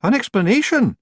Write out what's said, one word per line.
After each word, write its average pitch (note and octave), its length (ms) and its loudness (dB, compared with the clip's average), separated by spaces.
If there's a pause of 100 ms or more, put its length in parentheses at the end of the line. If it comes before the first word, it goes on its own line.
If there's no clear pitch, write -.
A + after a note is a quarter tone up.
An F#3+ 120 0
explanation? B3+ 880 0